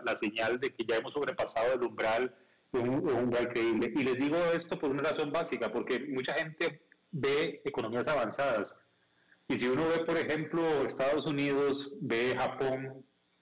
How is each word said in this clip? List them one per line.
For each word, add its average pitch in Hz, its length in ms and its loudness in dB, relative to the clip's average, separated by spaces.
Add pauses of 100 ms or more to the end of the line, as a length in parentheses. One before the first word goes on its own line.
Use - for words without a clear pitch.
la 113 100 0
señal 113 440 -2
de 123 160 -4
que 117 100 -6
ya 113 120 2
hemos 120 160 -4
sobrepasado 127 600 0
el 123 80 0
umbral, 113 540 0 (380)
un, 123 160 0
un 143 200 0
umbral 120 400 2
creíble. 113 460 2
Y 143 80 2
les 127 160 2
digo 147 180 2 (160)
esto 165 240 -2
por 151 140 0
una 139 100 -2
razón 147 300 0
básica, 120 420 -2
porque 123 360 -2
mucha 131 260 -2
gente 156 480 -4 (280)
ve 143 540 2
economías 120 420 -2
avanzadas, 120 720 0 (680)
y 127 100 0
si 117 100 0
uno 143 200 2
ve, 165 180 2
por 165 120 0
ejemplo, 156 680 0
Estados 139 400 0
Unidos, 143 760 2
ve 120 380 0
Japón, 135 640 -2 (380)